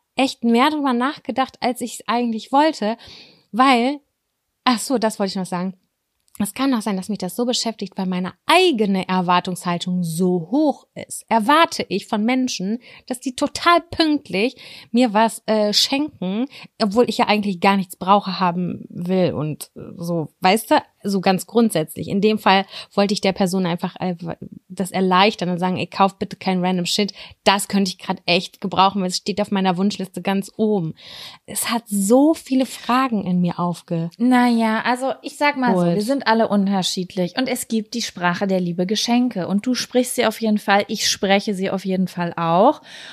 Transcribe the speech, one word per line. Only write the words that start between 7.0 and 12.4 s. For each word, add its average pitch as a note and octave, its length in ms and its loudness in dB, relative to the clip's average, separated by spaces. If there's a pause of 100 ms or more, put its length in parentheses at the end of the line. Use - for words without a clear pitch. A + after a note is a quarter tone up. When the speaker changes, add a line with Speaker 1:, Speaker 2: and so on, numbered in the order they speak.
Speaker 1:
mich G3 100 -4
das F3+ 160 -6
so A#3+ 100 -2
beschäftigt, A3+ 500 -4
weil F#3+ 120 -2
meine F3+ 260 -4 (140)
eigene A3+ 600 2
Erwartungshaltung F3+ 960 -2
so E3+ 460 0
hoch C#4+ 460 0
ist. - 340 -14
Erwarte A3+ 600 2
ich - 180 -4
von G#3+ 180 -2
Menschen, B3 540 -2 (260)